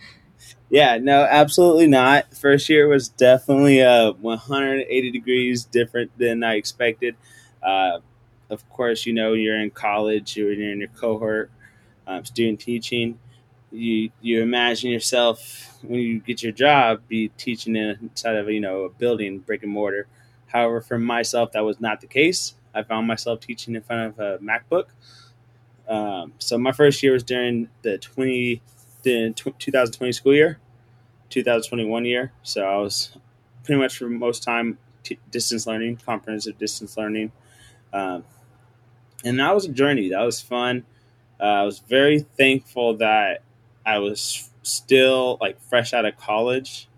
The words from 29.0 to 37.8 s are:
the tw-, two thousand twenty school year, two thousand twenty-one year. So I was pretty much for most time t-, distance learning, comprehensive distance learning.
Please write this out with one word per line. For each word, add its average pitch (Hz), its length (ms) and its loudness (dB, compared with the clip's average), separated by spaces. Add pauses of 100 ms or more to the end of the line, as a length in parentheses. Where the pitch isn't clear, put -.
the 117 320 0
tw-, - 240 -12
two - 120 -10
thousand 127 240 0
twenty 123 180 -6
school 139 220 2
year, 151 240 4 (680)
two 127 140 -4
thousand 117 260 0
twenty-one 117 360 -4
year. 123 280 -4 (120)
So - 180 -6
I 98 140 -2
was 104 400 -6 (480)
pretty 139 160 -4
much 131 180 -4
for 123 100 -10
most 120 360 -6
time 117 340 -6 (240)
t-, - 160 -14 (140)
distance 117 340 -6
learning, 113 300 -8
comprehensive 110 640 -10
distance - 380 -12
learning. 107 360 -6 (600)